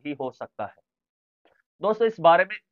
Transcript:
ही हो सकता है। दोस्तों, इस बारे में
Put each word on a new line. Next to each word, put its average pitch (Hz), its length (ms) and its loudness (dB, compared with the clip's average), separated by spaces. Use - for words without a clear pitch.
ही 147 80 -10
हो 135 180 -8
सकता - 340 -14
है। - 100 -16
दोस्तों, 214 260 0
इस 220 120 -8
बारे 170 260 6
में 202 140 -12